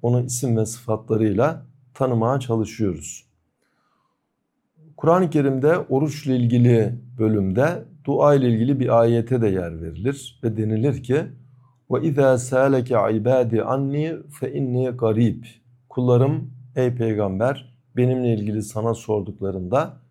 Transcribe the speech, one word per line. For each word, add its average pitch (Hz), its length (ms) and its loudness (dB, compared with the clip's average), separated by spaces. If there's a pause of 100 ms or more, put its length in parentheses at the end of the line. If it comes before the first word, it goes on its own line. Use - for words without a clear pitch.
onu 120 200 0
isim 117 360 -2
ve 110 80 0
sıfatlarıyla 110 1000 -2 (280)
tanımaya 127 460 0
çalışıyoruz. 107 840 -4 (1700)
Kur'an-ı 170 320 2
Kerim'de 139 480 2
oruçla 139 560 -2
ilgili 120 640 4 (220)
bölümde 110 680 0 (200)
dua 143 320 4
ile 127 140 2
ilgili 120 300 0
bir 117 200 2
ayete 117 420 2
de 113 60 2
yer 85 340 -4
verilir 85 640 -8
ve 110 140 -2
denilir 110 460 -2
ki: 143 200 0 (680)
"Ve 127 160 0
izâ 135 300 4
sâleke 127 580 2 (180)
ibâdî 113 500 2
annî 139 520 -2 (240)
fe 127 140 -8
innî 127 360 -2
garîb." 113 540 0 (460)
Kullarım, 127 640 2 (240)
ey 127 200 0
peygamber, 110 800 -2 (220)
benimle 123 360 2
ilgili 107 300 -4
sana 113 300 -4
sorduklarında 101 1160 -4